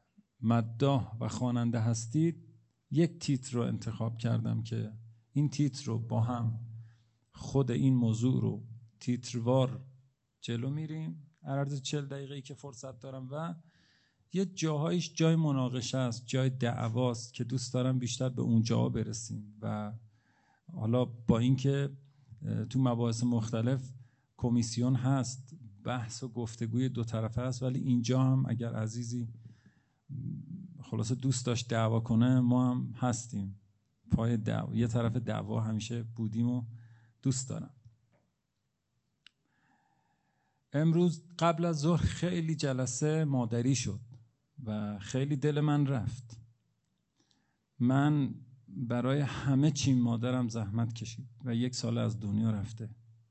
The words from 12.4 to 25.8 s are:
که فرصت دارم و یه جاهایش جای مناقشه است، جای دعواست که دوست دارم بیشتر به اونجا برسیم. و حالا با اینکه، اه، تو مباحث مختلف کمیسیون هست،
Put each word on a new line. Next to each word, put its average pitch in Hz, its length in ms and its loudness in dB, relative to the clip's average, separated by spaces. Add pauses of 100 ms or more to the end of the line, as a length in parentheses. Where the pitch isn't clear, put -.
که 135 120 -14
فرصت 127 460 -16
دارم 131 320 -12
و 160 240 -6 (760)
یه 190 120 0
جاهایش 165 680 -2
جای 160 220 4
مناقشه 131 640 0
است، 120 280 -2
جای 131 240 2
دعواست 120 840 0
که 127 100 -4
دوست 127 300 -4
دارم 127 260 2
بیشتر 123 300 -2
به 123 120 -4
اونجا 117 480 4
برسیم. 110 720 -6
و 107 320 -6 (760)
حالا 117 340 2
با - 340 2
اینکه، 139 580 2 (480)
اه، 110 200 -2
تو 120 140 -2
مباحث 117 440 2
مختلف 120 680 0 (460)
کمیسیون 120 580 2
هست، 131 600 -2 (280)